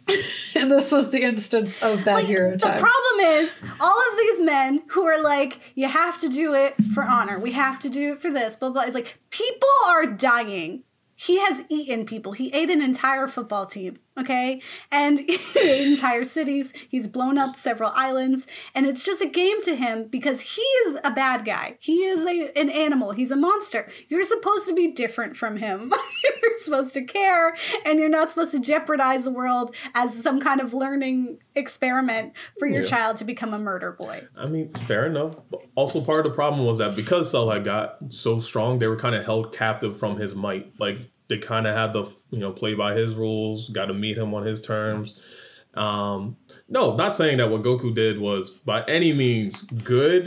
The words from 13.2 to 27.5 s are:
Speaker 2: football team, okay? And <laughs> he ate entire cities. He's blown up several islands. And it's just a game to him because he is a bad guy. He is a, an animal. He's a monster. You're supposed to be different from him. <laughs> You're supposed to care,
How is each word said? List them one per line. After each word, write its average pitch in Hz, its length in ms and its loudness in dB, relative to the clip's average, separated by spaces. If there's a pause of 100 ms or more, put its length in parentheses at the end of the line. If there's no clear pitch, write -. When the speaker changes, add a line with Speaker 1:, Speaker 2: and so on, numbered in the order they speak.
Speaker 2:
football 214 360 -4
team, 190 340 -12 (200)
okay? 262 420 -2 (300)
And 285 300 4
<laughs> 277 80 -12
he 359 100 2 (220)
ate 277 260 4
entire 254 380 2
cities. 277 480 -4 (160)
He's 233 180 -4
blown 262 320 -2
up 262 160 0
several 220 400 -2
islands. 262 540 0 (260)
And 269 120 2
it's 262 180 -2
just 392 180 -2
a 359 60 0
game 370 340 2
to 320 140 -2
him 226 320 -4
because 262 320 -2 (160)
he 427 60 -4
is 466 420 2
a 277 80 0
bad 254 320 0
guy. - 340 -6
He 330 260 0
is 370 220 0
a, 339 320 -2
an 285 120 2
animal. 277 420 0
He's 247 180 -2
a 277 60 0
monster. 349 520 0 (200)
You're 359 160 0
supposed 415 420 0
to 349 80 0
be 349 160 4
different 220 460 -6
from 214 220 -6
him. 214 340 -4 (220)
<laughs> - 280 0
You're 453 160 2
supposed 269 360 -2
to 269 100 -4
care, 339 520 2 (280)